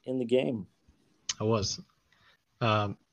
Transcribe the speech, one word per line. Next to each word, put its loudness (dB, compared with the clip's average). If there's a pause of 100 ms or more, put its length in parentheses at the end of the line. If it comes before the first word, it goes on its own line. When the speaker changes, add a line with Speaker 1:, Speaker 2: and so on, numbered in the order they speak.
Speaker 1:
in -4
the -2
game. 0 (760)
Speaker 2:
I -4
was. 0 (800)
Um, 2 (160)